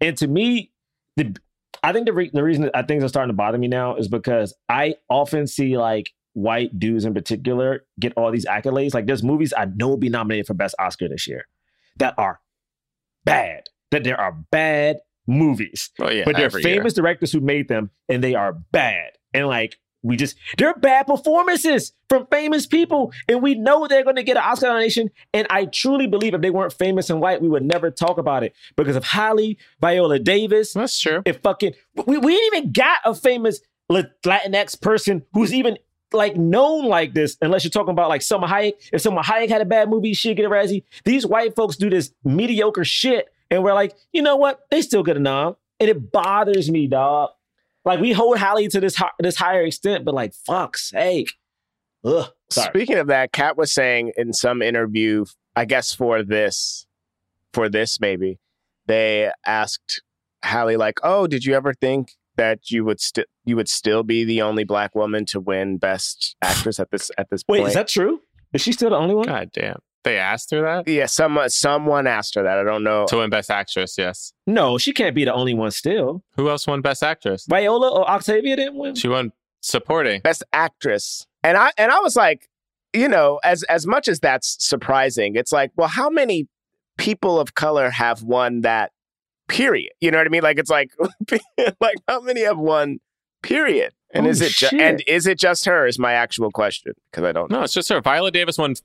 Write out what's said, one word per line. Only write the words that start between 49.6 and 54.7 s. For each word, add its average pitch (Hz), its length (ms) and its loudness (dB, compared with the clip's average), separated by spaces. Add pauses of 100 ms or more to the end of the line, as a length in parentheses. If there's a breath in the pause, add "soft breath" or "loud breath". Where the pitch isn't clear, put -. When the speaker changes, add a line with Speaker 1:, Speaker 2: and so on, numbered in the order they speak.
Speaker 1:
extent, 165 420 -2
but, 147 100 -2
like, 113 200 -4
fuck's - 560 -6
sake. 170 420 -2 (720)
Ugh. 147 240 0 (220)
Sorry. 113 180 -2
Speaker 3:
Speaking 208 300 0
of 147 100 0
that, 131 240 2
Kat 147 240 0
was 151 160 0
saying 120 440 0
in 117 160 -2
some 123 300 0
interview, 110 640 0 (300)